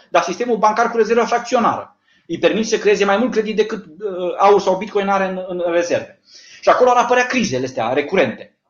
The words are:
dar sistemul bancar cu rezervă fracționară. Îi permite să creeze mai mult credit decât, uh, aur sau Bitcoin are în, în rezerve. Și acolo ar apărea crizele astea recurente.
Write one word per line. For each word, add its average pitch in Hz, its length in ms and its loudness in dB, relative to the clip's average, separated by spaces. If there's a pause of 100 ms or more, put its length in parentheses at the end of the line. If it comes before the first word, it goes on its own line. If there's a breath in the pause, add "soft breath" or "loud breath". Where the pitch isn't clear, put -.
dar 170 120 2
sistemul 214 360 -2
bancar 214 340 2
cu 233 60 -4
rezervă 226 280 2
fracționară. 214 720 -2 (300)
Îi 165 120 -6
permite 180 280 0
să 214 100 0
creeze 196 280 2
mai 196 120 2
mult 240 140 0
credit 214 240 -2
decât, 214 300 -2
uh, 180 520 -8
aur 202 240 4
sau 185 160 0
Bitcoin 202 300 -4
are 196 200 0
în, 185 200 -6
în 175 240 -4
rezerve. 170 480 -2 (420 loud breath)
Și - 80 2
acolo 247 200 6
ar 240 80 4
apărea 247 280 2
crizele 185 400 -2
astea 123 280 -4
recurente. 143 640 -2 (120)